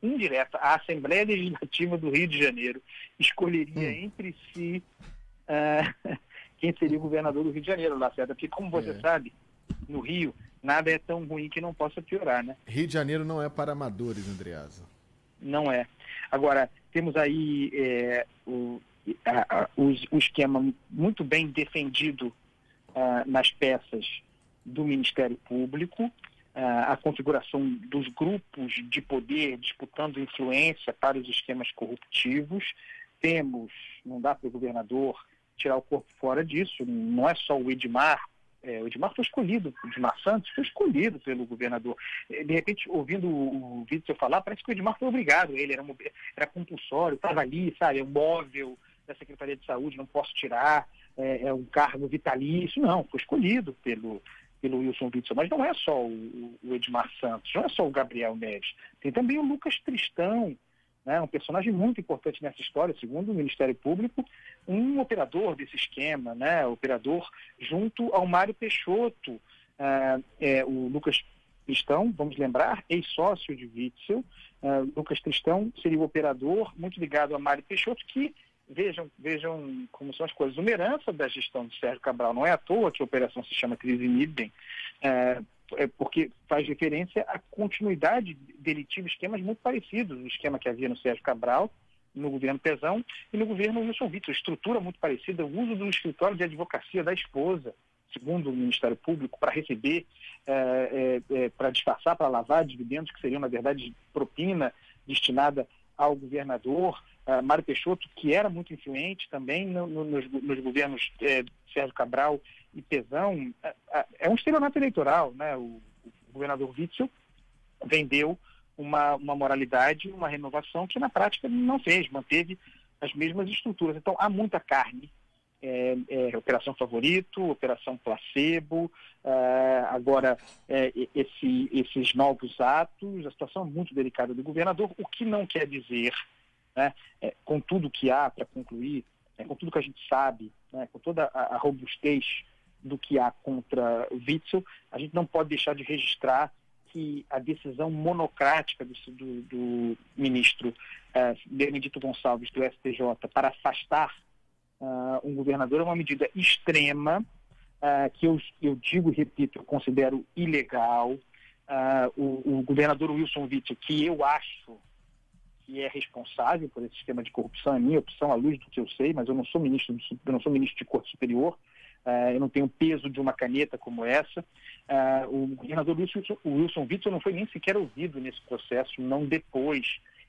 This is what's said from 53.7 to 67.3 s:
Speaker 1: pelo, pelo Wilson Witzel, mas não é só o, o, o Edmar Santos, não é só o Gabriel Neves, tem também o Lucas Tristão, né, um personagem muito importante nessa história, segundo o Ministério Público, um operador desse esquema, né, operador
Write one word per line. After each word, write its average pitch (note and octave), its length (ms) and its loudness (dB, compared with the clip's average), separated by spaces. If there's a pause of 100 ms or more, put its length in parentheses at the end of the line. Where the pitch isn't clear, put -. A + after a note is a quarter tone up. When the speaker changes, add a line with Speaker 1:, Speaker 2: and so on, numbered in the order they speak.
Speaker 1:
pelo, A2 380 -6 (400)
pelo C3 200 0
Wilson B2+ 340 -2
Witzel, B2 220 -4
mas D#3+ 120 2
não C#4+ 160 2
é A3+ 80 2
só C3+ 320 0
o, A#2 60 -4
o, A#2 540 -12
o B2 100 -4
Edmar B2 440 -2
Santos, A2+ 360 -4
não F3 100 0
é - 60 0
só F3+ 160 2
o C#3 40 0
Gabriel A#2+ 460 -2
Neves, G#2+ 380 -6 (260)
tem C#3 100 -2
também B3+ 280 2
o D4+ 40 0
Lucas C#4+ 360 0
Tristão, G#3+ 760 -2 (500)
né, D3+ 160 0
um D#3+ 80 -2
personagem F#3 440 -2
muito G3+ 280 2
importante D#3 420 -4
nessa C#3+ 180 -8
história, D#3+ 380 0
segundo D#3 320 -6
o G#3+ 40 -2
Ministério C3+ 420 0
Público, G#3+ 480 0 (420)
um B3 320 2
operador F#3 560 0
desse C#3 220 -10
esquema, C3+ 580 -4
né, C#3+ 320 2
operador C3 640 -2 (300)